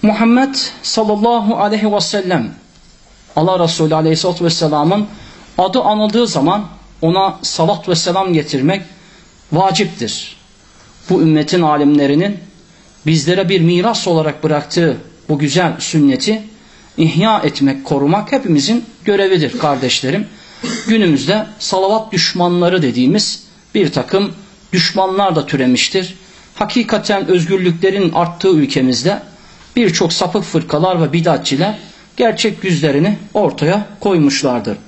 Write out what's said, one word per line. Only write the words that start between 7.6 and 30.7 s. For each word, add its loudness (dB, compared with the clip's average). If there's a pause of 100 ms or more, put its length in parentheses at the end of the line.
ve 2
selam -2
getirmek 0 (720)
vaciptir. -2 (720)
Bu 4
ümmetin 2
alimlerinin 2 (680)
bizlere 2
bir 2
miras 2
olarak 0
bıraktığı 0 (320)
bu 0
güzel 0
sünneti 0 (540)
ihya 2
etmek, 0
korumak 0
hepimizin 0 (200)
görevidir 2
kardeşlerim. -2 (600)
Günümüzde 2 (140)
salavat -2
düşmanları 0
dediğimiz 0 (320)
bir 2
takım -2 (400)
düşmanlar 0
da 0
türemiştir. -2 (400)
Hakikaten -2
özgürlüklerin 0
arttığı -2
ülkemizde 0 (560)
birçok 2
sapık -2
fırkalar 0